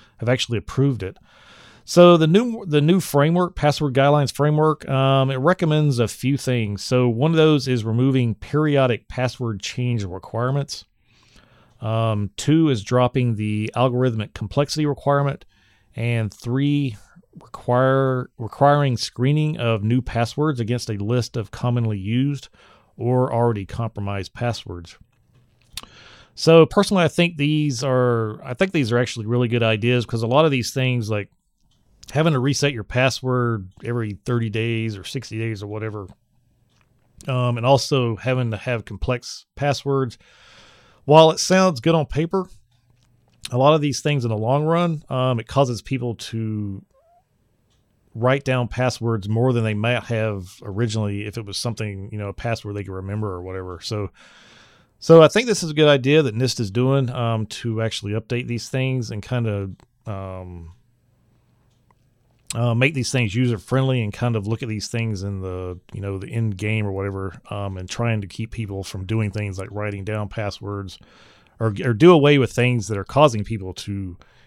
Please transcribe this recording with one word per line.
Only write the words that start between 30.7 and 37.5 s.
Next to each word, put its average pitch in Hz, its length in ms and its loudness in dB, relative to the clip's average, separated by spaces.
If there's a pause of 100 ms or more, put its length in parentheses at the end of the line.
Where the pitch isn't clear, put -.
things, 123 380 -2
like 104 200 -4 (800)
having 156 220 2
to 131 60 0
reset 143 340 0
your 110 100 -8
password 123 880 -2 (140)
every 113 420 -6
thirty 117 240 0
days 113 480 -2
or 92 60 -14
sixty 117 340 -10
days 110 260 -6
or 104 40 -10
whatever, 104 400 -10 (1200)
um, 123 300 0